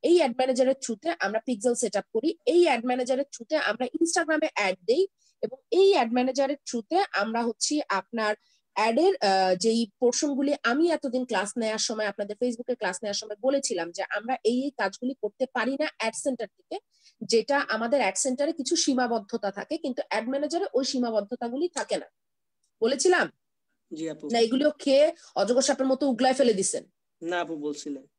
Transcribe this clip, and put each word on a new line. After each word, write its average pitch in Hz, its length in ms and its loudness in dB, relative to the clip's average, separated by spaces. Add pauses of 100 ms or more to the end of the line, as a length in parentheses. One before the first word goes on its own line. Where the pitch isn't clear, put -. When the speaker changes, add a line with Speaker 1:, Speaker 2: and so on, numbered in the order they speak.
Speaker 1:
এই 339 160 6
অ্যাড 277 140 4
ম্যানেজারের 254 420 2
through-তে 269 460 -4
আমরা 202 200 -2
Pixel 240 340 0
সেট 226 220 -2
আপ 196 180 -2
করি, 294 320 -2
এই 339 180 6
অ্যাড 247 220 2
ম্যানেজারের 254 400 0
through-তে - 320 -6
আমরা 226 280 0
Instagram-এ 320 720 0
অ্যাড 190 200 0 (100)
দেই 320 220 2 (340)
এবং 220 160 -8 (140)
এই 392 220 6
অ্যাড 233 200 2
ম্যানেজারের 262 520 0
through-তে 311 460 0
আমরা 220 320 -2
হচ্ছে 240 360 -2 (100)
আপনার 214 460 -2 (380)
অ্যাডের, 233 480 4
আহ, 190 340 4
যেই 226 440 0
পোরশন 254 360 2
গুলি 285 180 0 (100)
আমি 294 280 2
এতদিন 254 340 -2
class 208 320 -2
নেওয়ার 220 200 -2
সময়, 214 280 -4
আপনাদের 202 360 -6
Facebook-এ 247 340 -4
class 185 280 -4
নেওয়ার 202 100 -4
সময় 208 280 -8
বলেছিলাম 233 500 -2
যে 190 120 -6
আমরা 226 400 -4
এই, 247 200 2
এই 277 140 -4
কাজগুলি 233 440 -4
করতে 214 320 -4
পারি 254 260 -2
না 311 80 0 (100)
অ্যাড 220 160 -4
center 247 340 -4
থেকে, - 320 -12 (420)
যেটা 233 380 2
আমাদের 233 420 0
অ্যাড 196 140 0
সেন্টারে 285 380 -2
কিছু 311 220 -4
সীমাবদ্ধতা 233 760 -2
থাকে, 302 260 -8
কিন্তু 277 320 -6
অ্যাড 247 200 -4
ম্যানেজারে 302 440 -2
ওই 262 120 0
সীমাবদ্ধতাগুলি 240 840 -4
থাকে - 280 -4
না। - 80 -8 (760)
বলেছিলাম? 269 500 2 (600)
Speaker 2:
জি 160 180 -8
আপু। 151 220 -10
Speaker 1:
না 233 80 2
এগুলো 262 320 4
খেয়ে 294 440 4 (200)
অজগর 233 260 2
সাপের 269 260 0
মতো 262 200 2
উগলায় 262 260 2
ফেলে 254 200 4
দিছেন? 190 300 -2 (380)
Speaker 2:
না 175 200 -4
আপু, 160 160 -6
বলছিলেন। 147 500 -8 (120)